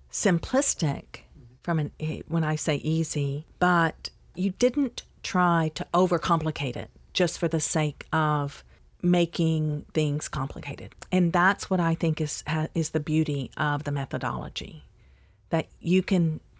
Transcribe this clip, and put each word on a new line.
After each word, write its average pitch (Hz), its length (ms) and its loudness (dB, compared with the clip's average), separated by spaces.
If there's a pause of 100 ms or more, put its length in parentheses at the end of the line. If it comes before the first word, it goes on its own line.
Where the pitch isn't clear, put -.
(120)
simplistic - 1120 0 (420)
from 165 160 -2
an, 147 120 -4 (360)
when 165 160 0
I 156 120 0
say 151 200 0
easy, 151 720 -2 (100)
but 170 540 2 (240)
you 185 160 0
didn't 254 500 0 (220)
try 170 520 2
to - 200 -6
overcomplicate 160 840 0
it - 140 -12 (200)
just - 280 0
for 170 80 0
the 156 120 0
sake - 540 -2
of 151 500 0 (380)
making 160 920 2
things 151 360 0
complicated. - 640 -8 (180)
And 175 220 4
that's 185 380 2
what 180 80 2
I 165 160 2
think 165 260 0
is, - 260 -4
ha-, 156 280 -2
is 160 160 -2
the 156 80 -2
beauty 147 580 -2
of 147 260 -2
the 147 80 -4
methodology, 139 920 -6 (680)
that 160 160 0 (140)
you 180 240 2
can 165 360 2 (200)